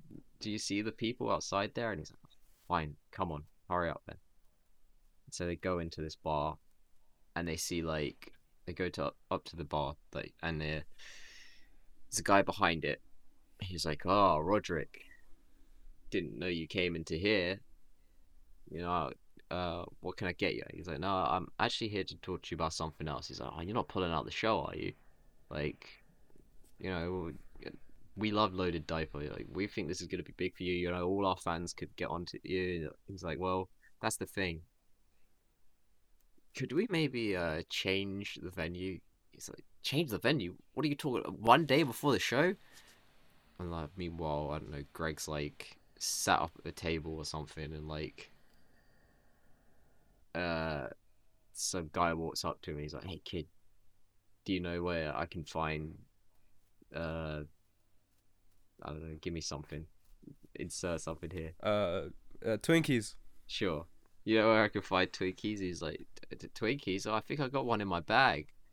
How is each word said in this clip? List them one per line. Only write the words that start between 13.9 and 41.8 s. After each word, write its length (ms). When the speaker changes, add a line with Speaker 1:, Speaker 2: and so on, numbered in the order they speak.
Speaker 1:
"Oh, 340
Roderick, 680
didn't 260
know 100
you 200
came 280
into 200
here. 460
You 120
know, 300
uh, 360
what 160
can 100
I 60
get 220
you?" 80
He's 140
like, 120
"No, 160
I'm 320
actually 300
here 140
to 140
talk 260
to 80
you 40
about 180
something 340
else." 200
He's 120
like, 160
"Oh, 60
you're 120
not 140
pulling 240
out 140
the 60
show, 300
are 140
you? 180
Like, 400
you 120
know, 400
we 160
love 220
Loaded 320
Diaper. 360
Like, 280
we 160
think 220
this 140
is 60
gonna 160
be 140
big 180
for 80
you. 100
You 180
know, 160
all 180
our 120
fans 360
could 220
get 140
onto 340
you." 500
He's 160
like, 160
"Well, 300
that's 160
the 100
thing. 340
Could 160
we 180
maybe, 460
uh, 340
change 720
the 100
venue?" 480
He's 180
like, 140
"Change 300
the 80
venue? 360
What 120
are 40
you 60
talking, 280
one 240
day 180